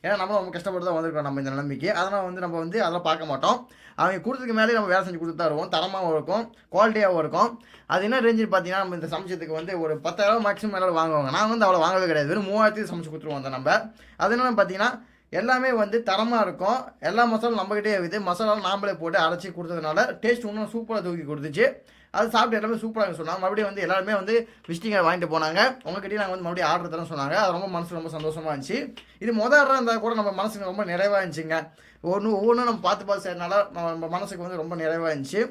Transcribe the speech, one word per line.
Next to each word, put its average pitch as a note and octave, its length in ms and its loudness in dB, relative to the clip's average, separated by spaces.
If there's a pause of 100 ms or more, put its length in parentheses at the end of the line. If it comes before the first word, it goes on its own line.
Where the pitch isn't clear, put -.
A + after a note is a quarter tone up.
ஏன்னா, G3 160 0
நம்மளும் G3 220 0
ரொம்ப F#3 120 -8
கஷ்டப்பட்டு F3 340 -4
தான் E3+ 100 0
வந்திருக்கோம் D#3 300 -2
நம்ம C#3 140 -4
இந்த C3+ 140 -4
நிலைமைக்கு. C#3+ 340 -4 (100)
அதனால G3 300 0
வந்து F3+ 160 -8
நம்ம E3+ 180 -4
வந்து E3+ 200 -4
அதெல்லாம் E3+ 260 0
பார்க்க D#3 220 -2
மாட்டோம். E3+ 260 2 (440)
அவங்க F#3 220 2
கொடுத்ததுக்கு A#3+ 360 -4
மேலே A3+ 160 4
நம்ம G#3 160 0
வேலை F#3 140 4
செஞ்சு F3 160 -8
கொடுத்து E3 200 -6
தான் E3 80 4
வருவோம். E3 240 -2
தரமாகவும் F3+ 420 0
இருக்கும், E3+ 280 0 (300)
குவாலிட்டியாகவும் G3+ 500 4
இருக்கும். F3+ 260 2 (440)
அது F#3 140 2
என்ன B3+ 180 2
ரேஞ்சுன்னு A3+ 280 4
பார்த்தீங்கன்னா, F#3 300 0
நம்ம F3+ 160 -4
இந்த E3 140 -6
சமைச்சதுக்கு E3 460 -6
வந்து E3+ 240 -6
ஒரு D#3 220 -2
பத்தாயிரம் G#3 420 2
மேக்ஸிமம் G3+ 320 -2
எல்லாரும் F3+ 220 4
வாங்குவாங்க. D3+ 360 2
நாங்க G#3+ 160 2
வந்து A3 140 4
அவ்வளோ F3+ 180 6
வாங்கவே F#3 260 2
கிடையாது. D3+ 200 2
வெறும் G3 200 0
மூவாயிரத்துக்கு G#3+ 420 2
சமைச்சு D#3 200 -8
கொடுத்துருவோம் D3+ 280 -8
அந்த C3+ 160 -6
நம்ம. C3 120 0 (540)
அது G#3 120 2
என்னன்னு B3 240 2
பார்த்தீங்கன்னா, G3 320 2 (500)
எல்லாமே B3+ 300 2 (120)
வந்து G#3 140 0 (140)
தரமா A3+ 360 2
இருக்கும். G3+ 320 0 (300)
எல்லா A3 140 4 (100)
மசாலும் A3 280 0
நம்மகிட்டயே G#3 360 0
இருக்குது. F#3 320 -2
மசாலாவும் G#3 400 0
நாமளே G3 320 -2
போட்டு E3 240 0
அரைச்சி E3+ 320 -2
கொடுத்ததுனால E3 420 -2 (240)
டேஸ்ட் A#3 280 2
இன்னும் G#3+ 240 -6
சூப்பரா A3+ 320 -2
தூக்கி E3+ 220 -4
கொடுத்துச்சு. D3+ 380 -2 (500)
அது A3 160 0
சாப்பிட்டு A3+ 260 2
எல்லாமே A3 220 -2
சூப்பரா A3 200 -4
இருக்குன்னு F3 180 -2
சொன்னாங்க. E3+ 240 -4
மறுபடியும் G3+ 260 0
வந்து G3 160 -6
எல்லாருமே F#3+ 360 0
வந்து G3+ 120 -2 (360)
விசிட்டிங் E3+ 240 -4
கார்டு F#3 160 4
வாங்கிட்டு E3+ 240 0
போனாங்க. D#3+ 260 2 (280)
உங்ககிட்டயும் G3 340 -4
நாங்க F#3+ 120 -2
வந்து F#3 140 -6
மறுபடியும் E3+ 240 0
ஆர்டர் E3+ 220 -2
தரோம்னு E3 180 -8
சொன்னாங்க. D3 320 -2
அது F#3 140 2
ரொம்ப F#3+ 180 -4
மனசு E3+ 240 -6
ரொம்ப D#3+ 160 -8
சந்தோஷமா D#3 360 -4
இருந்துச்சு. C#3+ 280 -4 (440)
இது A3+ 80 0 (100)
மொத B3 180 4
ஆர்டரா C4+ 180 6
இருந்தா A#3 180 2 (100)
கூட A#3 140 0
நம்ம G#3 200 0
மனசுக்கு G3+ 320 -4
ரொம்ப G3+ 220 -4
நிறைவா G3 280 2
இருந்துச்சுங்க. D#3+ 380 -4 (540)
ஒண்ணு, G3+ 140 0 (120)
ஒவ்வொன்றும் A#3+ 300 4
நம்ம G#3+ 180 -2
பார்த்து G3 180 0
பார்த்து G3 200 0
செய்யறதுனால F3+ 280 -4 (200)
நம்ம, E3+ 200 -4
நம்ம E3 220 -6
மனசுக்கு F#3 300 -6
வந்து F3+ 160 -6
ரொம்ப E3 220 -6
நிறைவா E3 280 0
இருந்துச்சு. D3 400 -2